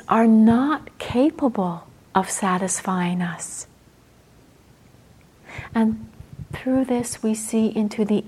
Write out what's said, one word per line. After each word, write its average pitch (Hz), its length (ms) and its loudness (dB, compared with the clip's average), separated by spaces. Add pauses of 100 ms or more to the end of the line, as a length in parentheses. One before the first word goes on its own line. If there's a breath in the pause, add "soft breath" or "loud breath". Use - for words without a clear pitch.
are 226 200 4
not 226 680 4
capable 240 920 -2 (260)
of 185 160 0
satisfying 185 920 -2
us. - 460 -8 (2000 loud breath)
And 220 340 0 (440)
through 262 320 0
this, 240 380 -4
we 220 100 0
see 220 420 -2
into 208 300 -2
the 208 240 0